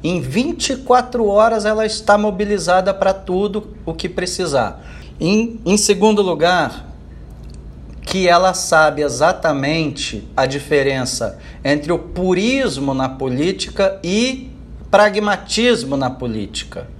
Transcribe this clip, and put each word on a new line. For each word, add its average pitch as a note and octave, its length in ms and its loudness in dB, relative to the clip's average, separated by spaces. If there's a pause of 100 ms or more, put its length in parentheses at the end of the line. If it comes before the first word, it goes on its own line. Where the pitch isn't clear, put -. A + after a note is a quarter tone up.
Em E3+ 160 0
vinte A3 520 -2
e B3+ 40 -2
quatro B3 500 2
horas G#3+ 380 4
ela G#3+ 200 0
está G#3+ 320 2
mobilizada F#3+ 760 2
para F#3+ 180 2
tudo G3 640 -2 (100)
o E3 80 -6
que E3 160 -6
precisar. E3 760 -2 (340)
Em, A3 480 2
em F#3 100 4
segundo G3+ 460 4
lugar, E3+ 680 0 (1120)
que F#3 260 0
ela F3+ 260 6
sabe D3+ 480 2
exatamente D3 1300 0
a C3 100 4
diferença C3+ 920 0 (260)
entre D3 260 0
o E3 80 2
purismo F#3 960 0
na C3 140 0
política D3 960 -2
e A3+ 480 -2 (400)
pragmatismo G#3 1040 2
na C3+ 120 0
política. A2 800 -8 (140)